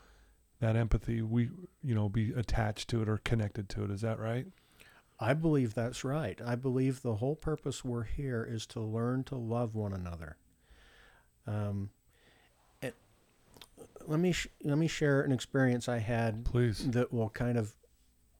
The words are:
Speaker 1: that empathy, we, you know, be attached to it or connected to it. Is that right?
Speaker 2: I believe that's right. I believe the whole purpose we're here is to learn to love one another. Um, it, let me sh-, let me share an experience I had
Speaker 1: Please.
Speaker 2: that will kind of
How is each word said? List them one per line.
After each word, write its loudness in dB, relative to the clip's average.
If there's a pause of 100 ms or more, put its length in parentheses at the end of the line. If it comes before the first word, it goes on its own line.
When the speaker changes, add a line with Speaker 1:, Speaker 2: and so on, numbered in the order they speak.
(640)
Speaker 1:
that 4
empathy, 2
we, 2 (340)
you 2
know, 4
be 2
attached 0
to 2
it 0
or 2
connected -2
to -4
it. -2
Is -4
that -2
right? -4 (720)
Speaker 2:
I 2
believe 2
that's -2
right. -2
I -2
believe 0
the -2
whole 0
purpose -4
we're -2
here -2
is -4
to -8
learn 0
to -8
love -2
one -2
another. -8 (1080)
Um, -2 (920)
it, -6 (1120)
let 0
me 4
sh-, -2 (160)
let 0
me 2
share 4
an 0
experience 2
I 0
had 0
Speaker 1:
Please. 2
Speaker 2:
that 2
will 0
kind 0
of -2 (640)